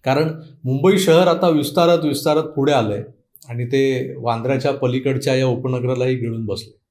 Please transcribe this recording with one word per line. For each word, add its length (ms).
कारण 360
मुंबई 340
शहर 300
आता 220
विस्तारत 560
विस्तारत 380
पुढे 300
आलंय 300
आणि 160
ते 520
वांद्र्याच्या 540
पलीकडच्या 640
या 120
उपनगरालाही 680
गिळून 300
बसले. 340